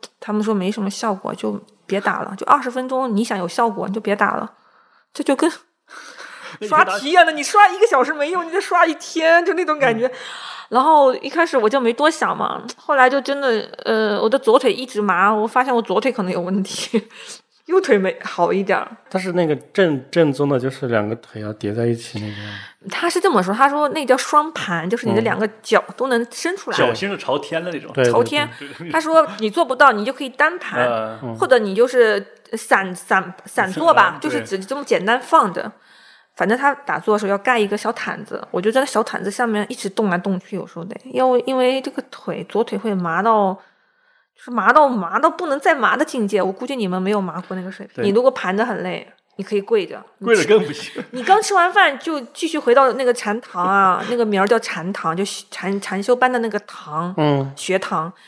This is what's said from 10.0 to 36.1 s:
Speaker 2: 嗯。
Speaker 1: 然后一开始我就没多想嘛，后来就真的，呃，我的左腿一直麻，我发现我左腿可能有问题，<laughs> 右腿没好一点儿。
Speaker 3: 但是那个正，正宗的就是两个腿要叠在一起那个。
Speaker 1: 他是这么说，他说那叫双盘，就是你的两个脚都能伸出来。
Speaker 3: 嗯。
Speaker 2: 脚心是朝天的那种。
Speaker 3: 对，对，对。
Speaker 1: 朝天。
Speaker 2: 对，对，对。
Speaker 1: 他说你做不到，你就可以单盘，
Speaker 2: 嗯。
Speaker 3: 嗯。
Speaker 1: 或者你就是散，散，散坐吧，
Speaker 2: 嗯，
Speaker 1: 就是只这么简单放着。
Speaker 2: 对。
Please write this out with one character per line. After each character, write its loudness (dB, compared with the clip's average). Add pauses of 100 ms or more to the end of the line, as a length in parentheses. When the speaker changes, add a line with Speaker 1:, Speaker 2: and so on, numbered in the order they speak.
Speaker 2:
嗯。 -4 (580)
Speaker 1:
然 2
后 6
一 -10
开 0
始 -4
我 4
就 2
没 2
多 2
想 -2
嘛， -6 (140)
后 -2
来 6
就 2
真 -4
的， 0 (240)
呃， 0
我 2
的 4
左 4
腿 4
一 -6
直 -6
麻， 2
我 0
发 2
现 0
我 2
左 0
腿 0
可 -4
能 -2
有 -2
问 -2
题， -4 (260)
<laughs> -20
右 4
腿 4
没 -2
好 -2
一 0
点 0
儿。 -6 (100)
Speaker 3:
但 -4
是 -4
那 2
个 2
正， 0
正 4
宗 0
的 2
就 -2
是 -6
两 2
个 -4
腿 -18
要 -8
叠 -6
在 -2
一 2
起 -12
那 -8
个。 -14
Speaker 1:
他 -4
是 0
这 2
么 4
说， -2
他 4
说 0
那 -2
叫 4
双 2
盘， -6
就 -2
是 -10
你 0
的 2
两 -2
个 0 (140)
脚 2 (120)
都 -4
能 0
伸 -6
出 -10
来。 -2
Speaker 3:
嗯。 0
Speaker 2:
脚 4
心 -4
是 -6
朝 -4
天 -6
的 -8
那 -8
种。 -14
Speaker 3:
对， 2
对， 4
对。 -
Speaker 1:
朝 4
天。 -2
Speaker 2:
对， -16
对， -18 (100)
对。 -8
Speaker 1:
他 0
说 4 (100)
你 -2
做 0
不 0
到， 8
你 -2
就 -2
可 -10
以 -6
单 0
盘， -2
Speaker 2:
嗯。 -4
Speaker 3:
嗯。 -8
Speaker 1:
或 0
者 6
你 -2
就 4
是 2 (280)
散， 0
散， -2 (100)
散 -2
坐 2
吧， 4
Speaker 2:
嗯， -14
Speaker 1:
就 -4
是 -2
只 -6
这 -8
么 -8
简 -2
单 0
放 2
着。 -6
Speaker 2:
对。 -10 (640)